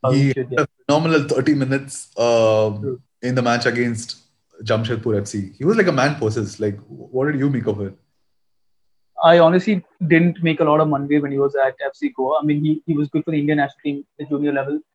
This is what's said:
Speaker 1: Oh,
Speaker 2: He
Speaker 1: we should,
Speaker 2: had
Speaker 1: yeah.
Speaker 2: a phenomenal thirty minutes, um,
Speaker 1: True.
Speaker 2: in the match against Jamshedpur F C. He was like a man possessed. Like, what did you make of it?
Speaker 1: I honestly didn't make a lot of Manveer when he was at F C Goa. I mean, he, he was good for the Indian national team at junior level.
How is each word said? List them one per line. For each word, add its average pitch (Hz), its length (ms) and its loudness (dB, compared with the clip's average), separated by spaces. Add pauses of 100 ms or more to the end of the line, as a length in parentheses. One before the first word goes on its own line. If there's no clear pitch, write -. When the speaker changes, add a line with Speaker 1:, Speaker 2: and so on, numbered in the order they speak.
Speaker 1:
Oh, 131 80 4
Speaker 2:
He 139 160 4
Speaker 1:
we 131 60 2
should, - 40 -4
Speaker 2:
had 127 140 -6
Speaker 1:
yeah. 139 140 0
Speaker 2:
a - 20 -16 (180)
phenomenal 151 480 2
thirty 131 300 2
minutes, 135 320 -4 (320)
um, 110 540 2
Speaker 1:
True. 131 200 -8 (280)
Speaker 2:
in 127 100 -2
the 120 100 0
match 120 240 0
against 117 440 -4 (520)
Jamshedpur 113 520 0
F 101 120 -8
C. 98 240 -6
He 135 120 -6
was 226 120 2
like 180 120 2
a 135 80 0
man 143 220 0
possessed. 107 420 -4
Like, 104 220 -4
what 135 440 -6
did 143 120 -4
you 143 140 0
make 113 160 -4
of 101 140 -6
it? 95 60 -12 (1400)
Speaker 1:
I 175 80 8
honestly 185 360 4 (360)
didn't 170 360 4
make 156 120 -2
a 165 100 2
lot 156 120 4
of 156 120 2
Manveer 143 280 0
when 139 100 -4
he 139 120 -4
was 139 120 -2 (120)
at 131 80 -4 (160)
F - 100 -18
C 147 160 -2
Goa. 135 220 0
I 143 100 -6
mean, 147 160 0
he, 151 60 0 (140)
he 165 160 -2
was 147 120 -2
good 156 100 -2
for 170 80 -6
the 151 120 0
Indian 147 140 0
national 139 260 -4
team 143 220 -6 (140)
at 139 100 -10
junior 147 300 -2
level. 143 200 -4 (160)